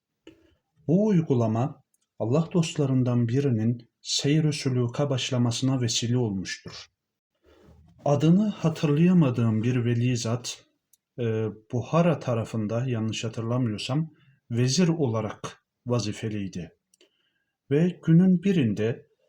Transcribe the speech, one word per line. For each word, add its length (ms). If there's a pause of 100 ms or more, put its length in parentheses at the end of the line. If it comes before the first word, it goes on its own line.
(880)
Bu 200
uygulama 760 (360)
Allah 340
dostlarından 760
birinin 640 (120)
seyr-i 460
sülûka 640
başlamasına 680
vesile 360
olmuştur. 560 (1300)
Adını 440
hatırlayamadığım 1120
bir 220
veli 320
zat, 480 (540)
e, 280 (260)
Buhara 460
tarafında 680
yanlış 360
hatırlamıyorsam 840 (400)
vezir 380
olarak 760 (220)
vazifeliydi. 840 (960)
Ve 360
günün 360
birinde 640 (220)